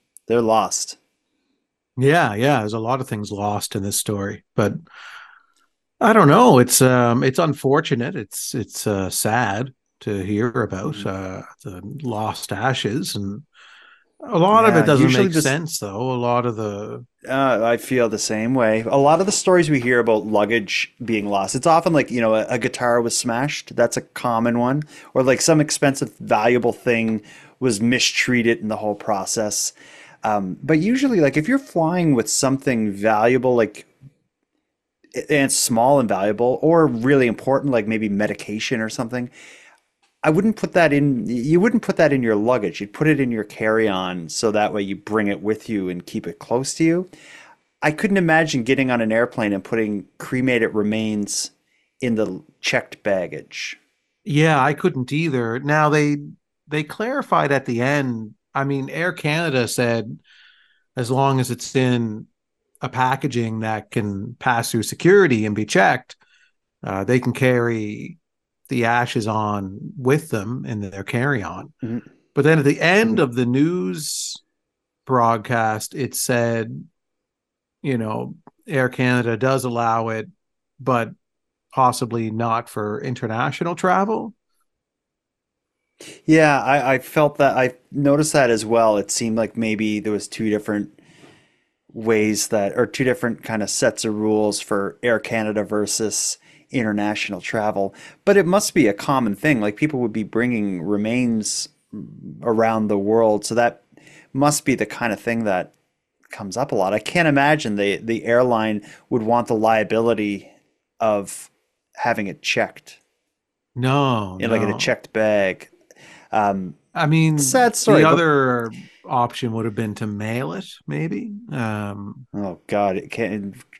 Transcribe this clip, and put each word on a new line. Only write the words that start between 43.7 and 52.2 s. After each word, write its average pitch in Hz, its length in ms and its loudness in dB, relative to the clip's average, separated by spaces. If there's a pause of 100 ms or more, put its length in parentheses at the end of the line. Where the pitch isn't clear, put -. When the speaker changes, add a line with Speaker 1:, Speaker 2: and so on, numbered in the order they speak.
Speaker 1:
so 110 220 -2
that 104 240 0
way 104 80 -2
you 98 140 -6
bring 107 320 -2
it 98 120 -4
with 107 280 -4
you 98 200 -4
and 87 160 -8
keep 107 220 -8
it 85 140 -12
close 127 340 -4
to 165 100 0
you. 175 240 0 (720)
I 151 120 0
couldn't 196 240 -2
imagine 160 480 2
getting 131 260 2
on 120 100 0
an 110 120 0
airplane 113 400 0
and 95 100 -2
putting 107 440 -2 (120)
cremated 123 560 0
remains 107 800 -2 (480)
in 120 160 0
the 92 260 -2 (180)